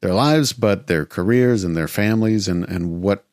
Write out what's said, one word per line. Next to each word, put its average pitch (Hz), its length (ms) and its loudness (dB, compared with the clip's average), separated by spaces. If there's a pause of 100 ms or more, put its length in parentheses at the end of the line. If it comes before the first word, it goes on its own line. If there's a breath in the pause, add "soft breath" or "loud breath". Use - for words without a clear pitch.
their 92 140 0
lives, 147 380 2
but 104 340 0
their 78 180 0
careers 117 580 2
and 82 140 -2
their 80 100 -2
families 110 600 0
and, 90 200 -2
and 87 360 -4
what, 98 300 0